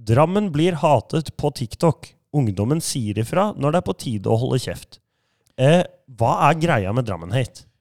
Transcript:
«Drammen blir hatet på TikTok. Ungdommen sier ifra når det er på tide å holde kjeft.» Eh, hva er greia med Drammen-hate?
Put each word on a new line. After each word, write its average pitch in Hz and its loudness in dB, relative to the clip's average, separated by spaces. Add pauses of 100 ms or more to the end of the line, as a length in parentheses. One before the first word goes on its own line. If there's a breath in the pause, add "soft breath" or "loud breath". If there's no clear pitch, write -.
«Drammen 160 2
blir 160 2
hatet 147 0
på 143 -2
TikTok. - -2 (200)
Ungdommen 120 0
sier 110 -4
ifra 165 0
når 139 0
det 180 2
er - -6
på - -8
tide 107 -4
å 113 2
holde 127 0
kjeft.» - -12 (580)
Eh, 151 4 (320)
hva 117 0 (180)
er 165 0
greia 113 0
med 123 -2
Drammen-hate? 95 -4 (160)